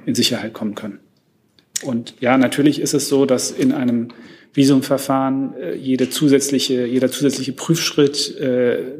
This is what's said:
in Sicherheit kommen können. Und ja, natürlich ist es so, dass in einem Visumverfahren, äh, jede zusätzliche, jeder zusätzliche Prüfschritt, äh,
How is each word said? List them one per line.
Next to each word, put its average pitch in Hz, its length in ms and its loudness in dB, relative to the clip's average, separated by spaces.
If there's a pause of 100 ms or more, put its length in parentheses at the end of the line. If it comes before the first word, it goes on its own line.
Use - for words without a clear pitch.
in 123 80 -2
Sicherheit 110 400 -2
kommen 104 220 -6
können. - 240 -12 (840)
Und 117 380 -6
ja, 127 180 2
natürlich 139 420 2
ist - 140 -2
es 135 160 0
so, 139 160 4
dass 127 240 0
in 131 220 0
einem 120 380 0 (440)
Visumverfahren, 135 1000 2
äh, - 180 -8
jede 131 380 -2
zusätzliche, 135 760 2
jeder 127 240 0
zusätzliche 135 440 -2
Prüfschritt, - 840 0
äh, 123 380 0 (220)